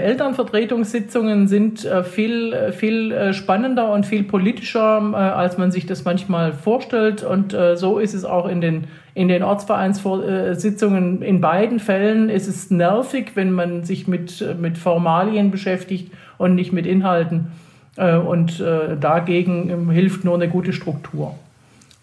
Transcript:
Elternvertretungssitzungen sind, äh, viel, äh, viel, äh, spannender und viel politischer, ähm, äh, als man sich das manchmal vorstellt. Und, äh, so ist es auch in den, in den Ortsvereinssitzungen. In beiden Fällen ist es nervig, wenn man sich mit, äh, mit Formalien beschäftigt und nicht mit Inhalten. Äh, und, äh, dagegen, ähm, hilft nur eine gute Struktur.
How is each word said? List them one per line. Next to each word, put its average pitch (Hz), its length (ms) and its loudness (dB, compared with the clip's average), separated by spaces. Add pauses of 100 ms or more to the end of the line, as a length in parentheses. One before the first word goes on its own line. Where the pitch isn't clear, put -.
Elternvertretungssitzungen 226 1500 0
sind, 208 380 2
äh, 185 180 0
viel, 226 500 -2
äh, 214 180 0
viel, 220 420 -2
äh, 196 200 0
spannender 226 600 0
und 208 120 2
viel 208 180 0
politischer, 214 800 2
ähm, 208 120 0
äh, 214 40 -2
als 180 400 0
man 185 140 2
sich 180 140 -2
das - 180 -8
manchmal 175 500 0
vorstellt. 214 720 0
Und, 196 300 0
äh, 175 240 4
so 190 220 2
ist 214 140 0
es 185 120 -6
auch 180 220 0
in 180 120 -2
den, 165 280 -2 (260)
in 185 160 2
den 175 140 2
Ortsvereinssitzungen. 190 1800 0
In 190 200 2
beiden 202 380 2
Fällen 214 500 2
ist 196 180 -2
es - 220 -6
nervig, 208 680 2
wenn 190 160 2
man 175 340 -2
sich 185 220 -6
mit, 175 340 -4
äh, 175 140 -6
mit 170 220 -4
Formalien 185 720 2
beschäftigt 185 600 -4 (260)
und 185 180 2
nicht 180 180 -2
mit 170 120 0
Inhalten. 175 600 2 (480)
Äh, 170 220 2
und, 170 420 0
äh, 160 400 -2
dagegen, 175 720 0
ähm, 170 200 -2
hilft 185 360 2
nur 175 100 2
eine 175 140 0
gute 180 240 -2
Struktur. - 640 -8 (680)